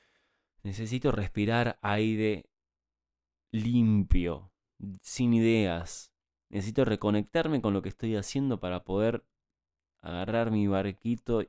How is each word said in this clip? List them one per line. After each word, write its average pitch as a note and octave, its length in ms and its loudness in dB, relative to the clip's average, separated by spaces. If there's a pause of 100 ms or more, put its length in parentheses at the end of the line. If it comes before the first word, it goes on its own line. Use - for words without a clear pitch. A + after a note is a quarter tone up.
(640)
Necesito A2+ 480 -2
respirar A2 720 0
aire G#2+ 680 0 (1000)
limpio, G#2 1000 2 (500)
sin A#2+ 320 0
ideas. A2 760 0 (380)
Necesito G#2+ 360 -2
reconectarme A2 760 0
con G#2+ 120 0
lo G2 80 0
que G2+ 80 -10
estoy A2 260 -4
haciendo B2 440 -2
para F2+ 240 -6
poder G#2+ 420 0 (760)
agarrar G2+ 500 -2
mi G#2 160 2
barquito G2+ 800 -2